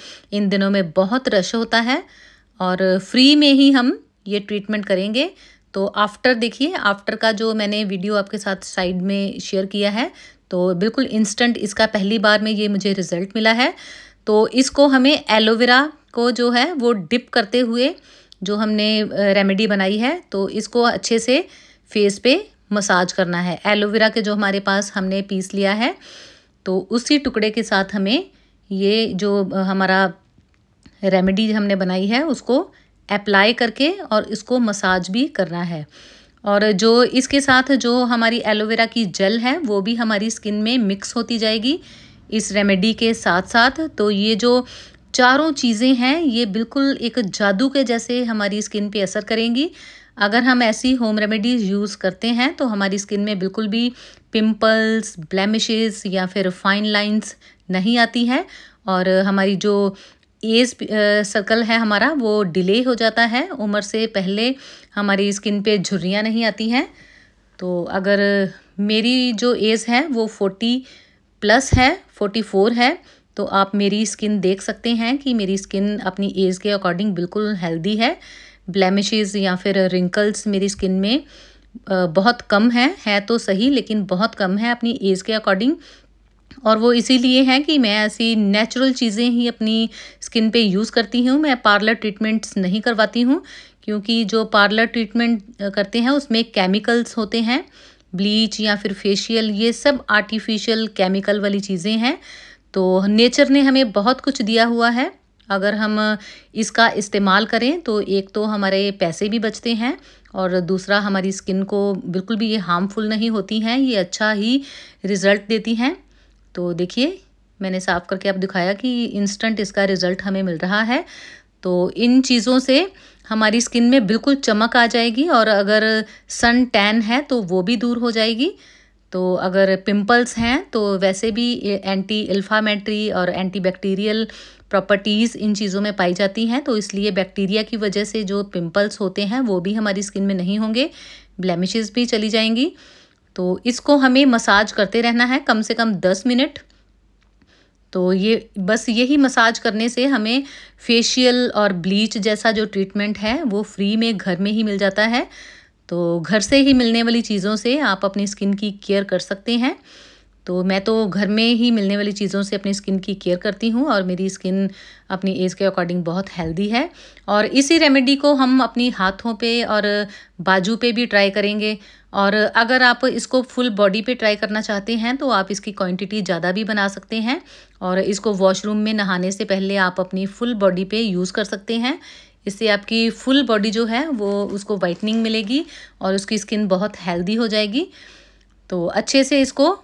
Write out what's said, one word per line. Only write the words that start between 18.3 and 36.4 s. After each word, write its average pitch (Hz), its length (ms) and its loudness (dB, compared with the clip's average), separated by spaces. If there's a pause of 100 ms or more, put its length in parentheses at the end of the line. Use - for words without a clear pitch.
जो 196 140 -2
हमने, 214 440 0
अ, 214 120 -2
रेमेडी 196 540 2
बनाई 196 300 0
है, 277 260 -2 (100)
तो 196 160 -2
इसको 220 340 -2
अच्छे 226 360 0
से 262 300 0 (420)
फेस 202 280 0
पे 330 300 0 (240)
मसाज 190 400 0
करना 175 280 -2
है। 180 260 -4
एलोवेरा 208 420 2
के 220 140 -2
जो 208 120 -2
हमारे 196 260 -2
पास 202 340 -2
हमने 190 280 -2
पीस 190 320 -6
लिया 196 180 0
है, 240 240 -2 (680)
तो 185 260 -2
उसी 240 280 0
टुकड़े 226 320 -2
के 220 120 -2
साथ 196 300 0
हमें 214 380 -2 (420)
ये 202 420 0
जो, 202 400 -2
अ, - 20 -2
हमारा 190 560 2 (920)
रेमेडी 196 480 2
हमने 202 240 0
बनाई 185 300 -2
है 240 180 0
उसको 294 500 -2 (360)
अप्लाई 202 420 4
करके 254 380 0
और 370 340 -2
इसको 247 340 -4
मसाज 190 520 0
भी 240 160 0
करना 175 360 -4
है। 165 240 -6 (580)